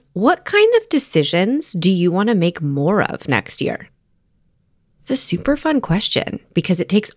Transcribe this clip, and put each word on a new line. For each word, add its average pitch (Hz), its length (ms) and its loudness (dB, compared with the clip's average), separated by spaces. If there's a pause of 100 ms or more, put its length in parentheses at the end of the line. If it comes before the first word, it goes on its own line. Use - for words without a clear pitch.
(120)
what 262 320 0
kind 427 300 4
of 453 160 0
decisions 202 800 0
do 175 180 2
you 175 220 2
want 202 160 0
to 233 60 2
make 175 260 0
more 143 420 0
of - 240 -4
next - 360 -2
year? - 260 -6 (1160)
It's - 60 -12
a 269 60 0
super - 420 -2
fun 302 240 0
question - 580 -2 (140)
because 175 260 0
it - 80 -4
takes 208 280 0